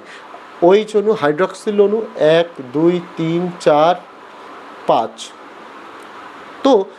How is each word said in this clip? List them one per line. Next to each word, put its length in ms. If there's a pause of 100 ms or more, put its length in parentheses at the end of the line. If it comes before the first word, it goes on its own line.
(640)
ওএইচ 340
অণু, 160
হাইড্রক্সিল 680
অণু 220 (140)
এক, 320 (240)
দুই, 280 (160)
তিন, 340 (100)
চার, 340 (920)
পাঁচ। 440 (1300)
তো 220 (140)